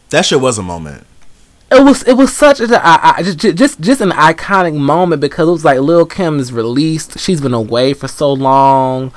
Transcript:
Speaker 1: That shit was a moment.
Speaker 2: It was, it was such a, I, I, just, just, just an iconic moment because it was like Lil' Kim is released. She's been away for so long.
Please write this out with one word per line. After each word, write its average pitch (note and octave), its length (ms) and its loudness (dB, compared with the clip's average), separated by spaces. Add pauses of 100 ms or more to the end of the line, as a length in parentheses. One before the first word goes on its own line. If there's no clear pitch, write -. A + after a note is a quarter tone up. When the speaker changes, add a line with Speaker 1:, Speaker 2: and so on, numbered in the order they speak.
(120)
Speaker 1:
That E3 140 0
shit C#3+ 160 0
was B2 160 -2
a G2+ 40 -8
moment. E2 440 -12 (640)
Speaker 2:
It C4 120 6
was, C4+ 200 4
it B3 160 2
was - 180 2
such C#4+ 240 2
a, A#3 60 -4 (200)
I, D#3+ 300 4
I, E3+ 60 -4
just, F3 160 -4 (180)
just, C4 240 0
just A3+ 220 0
an F#3+ 80 0
iconic E3 640 0
moment D3 460 0
because D#3 260 -2
it F3+ 40 2
was D#3 120 -2
like C3+ 160 2
Lil' E3 240 2
Kim D#3+ 340 -4
is B2 140 -6
released. C3+ 680 -4
She's F3 220 -2
been C3 140 -2
away A#2 400 -2
for C3+ 140 -10
so C#3+ 220 -4
long. C3+ 880 0